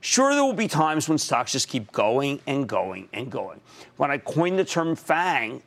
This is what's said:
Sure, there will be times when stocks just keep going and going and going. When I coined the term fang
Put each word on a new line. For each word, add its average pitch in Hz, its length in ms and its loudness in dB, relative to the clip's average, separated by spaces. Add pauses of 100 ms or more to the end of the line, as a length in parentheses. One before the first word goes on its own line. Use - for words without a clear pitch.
Sure, 277 340 4
there 285 80 4
will 269 120 2
be 220 120 -2
times 156 420 0
when 160 100 2
stocks 127 340 0
just 135 160 -2
keep 113 240 -6
going 135 540 0
and 139 200 -2
going 95 460 -4
and 120 180 -8
going. 95 300 -8 (380)
When 143 120 0
I 139 60 0
coined 175 420 0
the 190 60 4
term 165 320 -2
fang 147 720 0